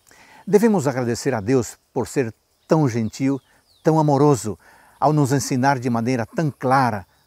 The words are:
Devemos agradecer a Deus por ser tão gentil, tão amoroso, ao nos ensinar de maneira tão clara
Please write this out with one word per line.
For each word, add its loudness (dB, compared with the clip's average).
Devemos 2
agradecer -2
a -4
Deus 0
por -4
ser -4
tão 2
gentil, -4
tão 2
amoroso, 2
ao 2
nos 2
ensinar 0
de -4
maneira -2
tão -4
clara -2